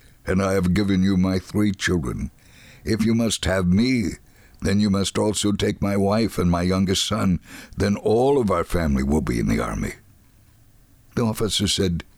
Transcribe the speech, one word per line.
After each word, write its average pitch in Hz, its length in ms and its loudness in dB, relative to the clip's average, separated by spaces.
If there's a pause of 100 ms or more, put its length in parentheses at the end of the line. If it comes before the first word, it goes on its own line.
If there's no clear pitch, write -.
(260)
and 95 160 2
I 98 120 0
have 90 200 2
given 98 300 2
you 98 140 2
my 92 220 2
three 104 340 -2
children. 73 580 -4 (540)
If 110 180 0
you 113 100 2
must 113 300 0
have 92 240 0
me, 107 460 2 (480)
then 98 180 0
you 104 100 2
must 98 280 0
also 104 340 0
take 101 300 -2
my 101 160 -2
wife 101 400 0
and 87 120 2
my 87 120 2
youngest 92 440 0
son. 101 360 0 (340)
Then 101 220 0
all 127 420 2
of 110 100 0
our 85 140 0
family 73 400 0
will 73 160 0
be 60 200 -2
in 53 100 0
the 57 100 0
army." 50 360 -6 (1200)
The 123 80 0
officer 107 440 -2
said, 87 380 -2 (120)